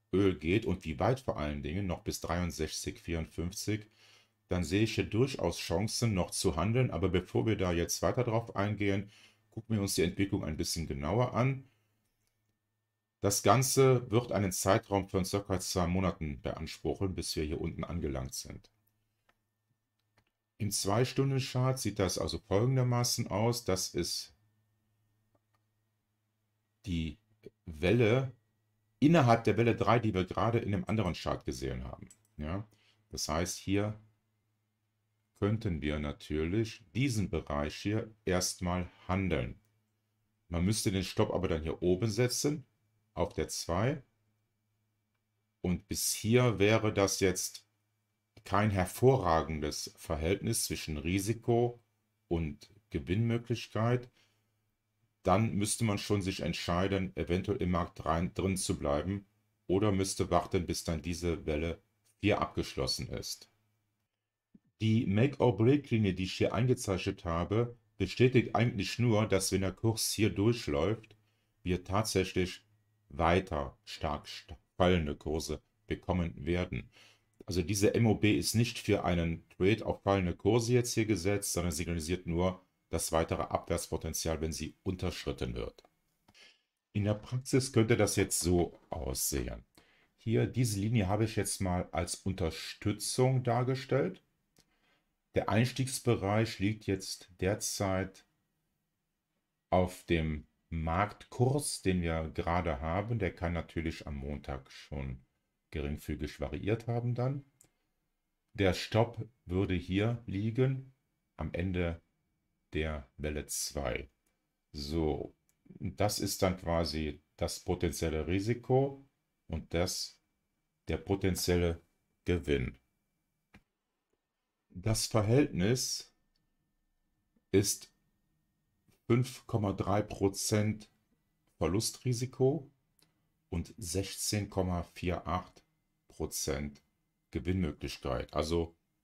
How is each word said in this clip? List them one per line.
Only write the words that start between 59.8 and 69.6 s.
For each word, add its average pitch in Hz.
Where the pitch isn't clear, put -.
müsste 95
warten, 87
bis 85
dann 80
diese 85
Welle 80
hier 101
abgeschlossen -
ist. -
Die 110
Make-or-Break-Linie, 113
die 95
ich 95
hier -
eingezeichnet 101
habe, 95
bestätigt 123
eigentlich 107
nur, 110
dass 95
wenn 98